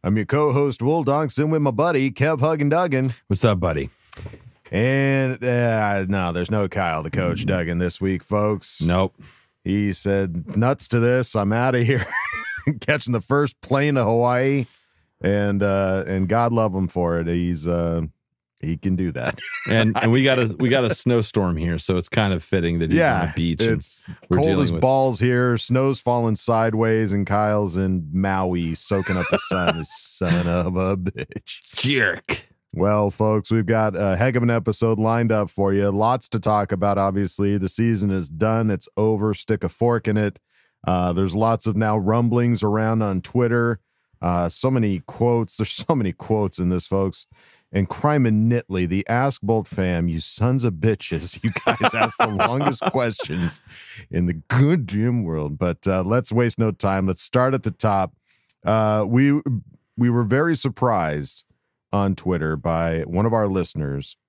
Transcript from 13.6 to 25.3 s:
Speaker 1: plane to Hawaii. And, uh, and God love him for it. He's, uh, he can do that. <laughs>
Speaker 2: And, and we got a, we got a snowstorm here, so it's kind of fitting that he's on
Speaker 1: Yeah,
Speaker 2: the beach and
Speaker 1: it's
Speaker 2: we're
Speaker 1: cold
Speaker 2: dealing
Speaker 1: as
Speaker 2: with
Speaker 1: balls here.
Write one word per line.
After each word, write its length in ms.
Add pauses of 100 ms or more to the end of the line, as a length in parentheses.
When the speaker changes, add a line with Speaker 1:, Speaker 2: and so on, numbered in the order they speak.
Speaker 1:
plane 360
to 80
Hawaii. 640 (540)
And, 420
uh, 440
and 220
God 240
love 220
him 140
for 320
it. 60
He's, 420
uh, 340 (580)
he 160
can 200
do 160
that. 320
<laughs> 40 (220)
Speaker 2:
And, 320
and 80
we 140
got 160
a, 180
we 120
got 140
a 80
snowstorm 640
here, 220
so 180
it's 120
kind 260
of 80
fitting 380
that 100
he's 100
on 60
Speaker 1:
Yeah, 200
Speaker 2:
the 100
beach 260
and 140
Speaker 1:
it's 260 (260)
Speaker 2:
we're 100
Speaker 1:
cold 100
Speaker 2:
dealing 160
Speaker 1:
as 80
Speaker 2:
with 80
Speaker 1:
balls 400
here. 360